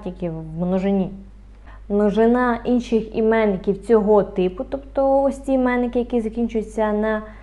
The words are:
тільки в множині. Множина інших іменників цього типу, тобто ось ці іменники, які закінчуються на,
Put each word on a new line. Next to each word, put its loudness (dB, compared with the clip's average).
тільки -6
в -8
множині. 0
Множина 2
інших 0
іменників 0
цього 6
типу, -2
тобто 0
ось 0
ці -4
іменники, 0
які 0
закінчуються -2
на, -2